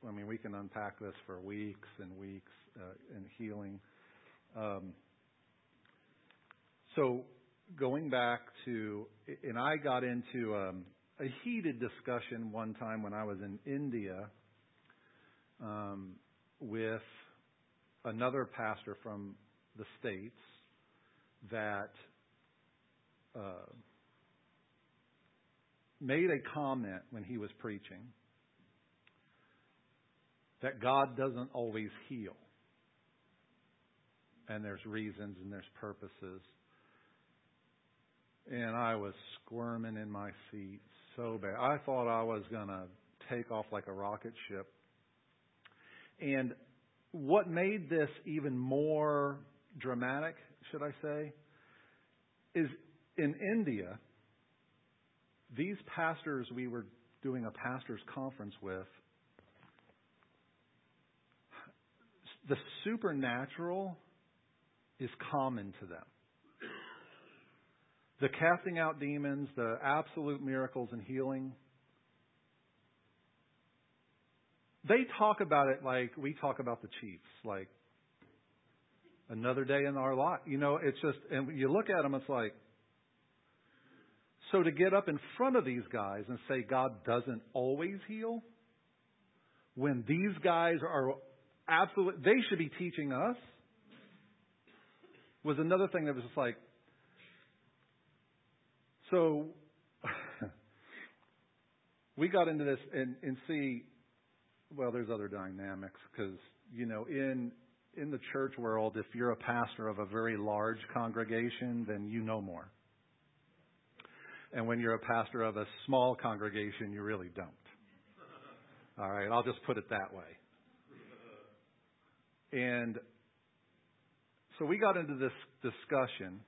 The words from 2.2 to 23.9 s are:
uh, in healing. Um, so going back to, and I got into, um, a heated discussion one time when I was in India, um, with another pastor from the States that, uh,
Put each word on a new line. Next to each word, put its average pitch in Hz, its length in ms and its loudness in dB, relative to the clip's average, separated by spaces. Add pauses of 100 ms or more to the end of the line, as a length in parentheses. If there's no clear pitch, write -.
uh, 98 400 -16
in 95 100 -12 (100)
healing. 104 420 -8 (800)
Um, 98 380 -4 (2000)
so 131 280 4 (540)
going 139 300 0
back 120 320 2 (240)
to, 107 420 -4 (360)
and 117 160 -4
I 147 180 2
got 135 260 0
into, 120 540 -2
um, 92 300 -4 (340)
a 135 80 -2 (160)
heated 175 360 -2
discussion 117 680 -4
one 110 240 -4
time 110 280 -6
when 101 100 -6
I 107 120 -4
was 101 160 -4
in 104 260 -8
India, 113 640 -4 (1300)
um, 101 540 -8 (440)
with 113 420 -2 (1040)
another 123 400 0
pastor 107 560 -4
from 101 340 -8 (400)
the 107 80 -10 (140)
States 104 420 -8 (1120)
that, 107 420 -4 (1400)
uh, 95 380 -10 (2250)